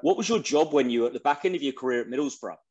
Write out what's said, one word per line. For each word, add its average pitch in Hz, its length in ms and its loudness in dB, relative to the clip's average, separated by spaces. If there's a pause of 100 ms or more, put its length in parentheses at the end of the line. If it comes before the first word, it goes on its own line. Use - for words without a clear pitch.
what 175 120 4
was 208 140 -2
your 226 100 2
job 151 320 2
when 139 180 4
you 120 120 2
were 117 60 2
at 123 60 -4
the 127 60 -10
back 143 240 0
end 185 120 0
of 156 60 -6
your 139 120 -2
career 127 260 -2
at 113 80 -4
Middlesbrough? 123 480 -6 (160)